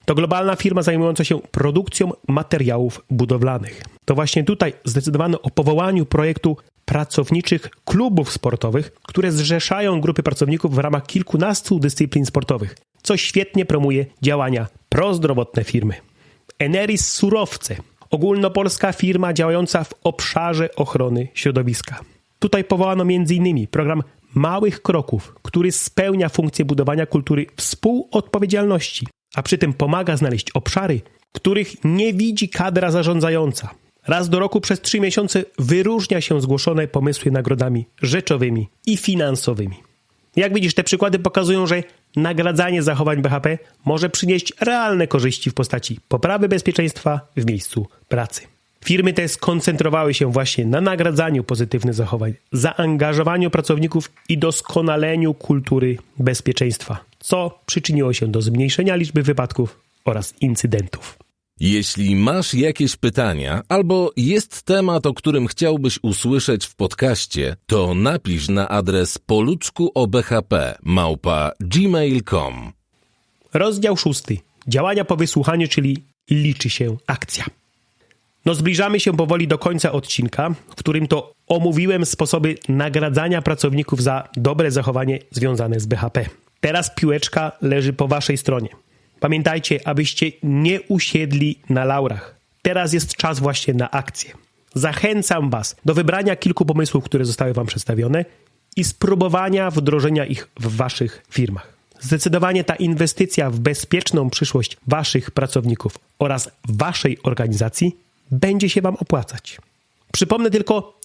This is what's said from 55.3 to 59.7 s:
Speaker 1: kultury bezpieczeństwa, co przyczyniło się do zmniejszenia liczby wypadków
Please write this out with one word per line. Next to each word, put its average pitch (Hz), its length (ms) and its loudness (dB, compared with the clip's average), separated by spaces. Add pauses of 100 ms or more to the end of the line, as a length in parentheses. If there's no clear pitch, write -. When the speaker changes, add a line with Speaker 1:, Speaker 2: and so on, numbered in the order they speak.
Speaker 1:
kultury 131 640 0 (200)
bezpieczeństwa, 123 840 -2 (200)
co 175 460 -4
przyczyniło 143 480 0
się 117 140 -2
do 110 140 0
zmniejszenia 135 540 0
liczby 156 280 0
wypadków 131 560 -2 (260)